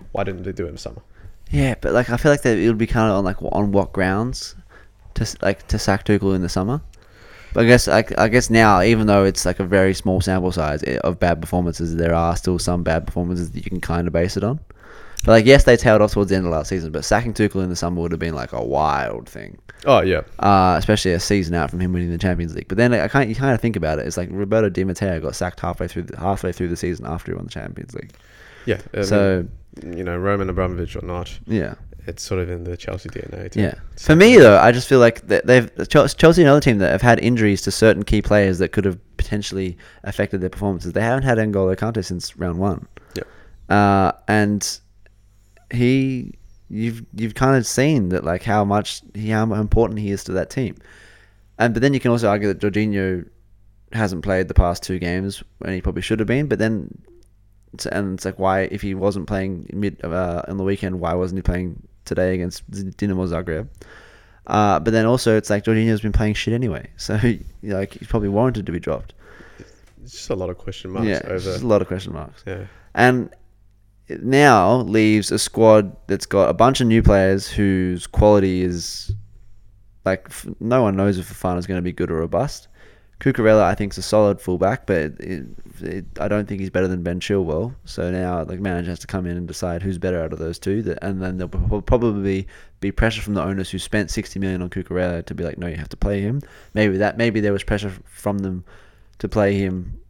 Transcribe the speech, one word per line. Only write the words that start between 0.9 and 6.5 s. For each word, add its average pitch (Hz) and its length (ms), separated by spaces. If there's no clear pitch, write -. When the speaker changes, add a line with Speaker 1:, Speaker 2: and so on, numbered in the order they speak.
Speaker 2:
Yeah, 135 300
but, - 120
like, 120 160
I 123 80
feel 151 140
like 143 120
that 113 140
it 95 100
would 113 100
be 113 100
kinda 110 240
on, 98 140
like, 92 160
on 101 320
what 98 180
grounds 98 640
to - 80
s-, - 180
like, - 260
to 110 100
sack 101 280
Tuchel 98 300
in 92 60
the 87 80
summer. 110 320